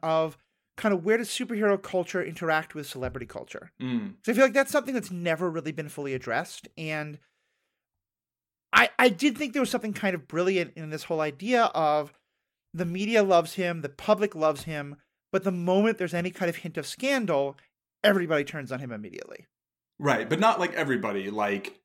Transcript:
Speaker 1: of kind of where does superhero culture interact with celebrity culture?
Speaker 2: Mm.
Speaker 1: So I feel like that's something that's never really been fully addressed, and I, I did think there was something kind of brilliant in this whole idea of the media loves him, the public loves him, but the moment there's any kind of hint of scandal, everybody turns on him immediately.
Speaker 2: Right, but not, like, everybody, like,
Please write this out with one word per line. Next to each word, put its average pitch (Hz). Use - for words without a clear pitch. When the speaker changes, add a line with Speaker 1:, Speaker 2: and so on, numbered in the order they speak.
Speaker 1:
of 160
kind 208
of 175
where 220
does 240
superhero 208
culture 180
interact 160
with 147
celebrity 127
culture? -
Speaker 2:
Mm. 117
Speaker 1:
So 269
I -
feel 262
like 262
that's 269
something 269
that's 220
never 175
really 160
been 151
fully 139
addressed, 127
and 151
I, 233
I 254
did 262
think 285
there 285
was 247
something 220
kind 190
of 139
brilliant 175
in 156
this 151
whole 160
idea 196
of 151
the 175
media 208
loves 170
him, 175
the 143
public 208
loves 156
him, 147
but 190
the 196
moment 190
there's 175
any 175
kind 175
of 165
hint 160
of 147
scandal, 175
everybody 175
turns 143
on 131
him 127
immediately. -
Speaker 2:
Right, 120
but 156
not, 170
like, 180
everybody, 104
like, 101